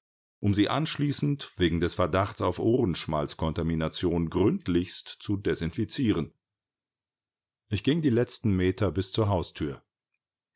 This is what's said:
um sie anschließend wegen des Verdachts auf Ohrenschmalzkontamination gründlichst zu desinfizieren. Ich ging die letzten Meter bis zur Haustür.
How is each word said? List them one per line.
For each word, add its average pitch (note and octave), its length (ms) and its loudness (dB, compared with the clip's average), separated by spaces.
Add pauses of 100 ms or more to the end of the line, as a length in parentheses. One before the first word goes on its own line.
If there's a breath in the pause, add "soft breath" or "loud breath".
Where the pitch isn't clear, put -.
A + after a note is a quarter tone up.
(400)
um G2+ 140 2
sie G2 160 4
anschließend C#3+ 880 -2
wegen E2+ 220 4
des E2+ 160 0
Verdachts F#2+ 480 0
auf F#2 160 0
Ohrenschmalzkontamination E2 1700 0
gründlichst F#2 800 0 (120)
zu G#2 180 -4
desinfizieren. F2+ 960 -2 (1400)
Ich G2 140 -2
ging D#3+ 180 2
die D3+ 80 2
letzten A2 460 2
Meter F#2 360 2
bis F#2 200 -4
zur G#2+ 160 2
Haustür. D#2+ 560 -2 (720)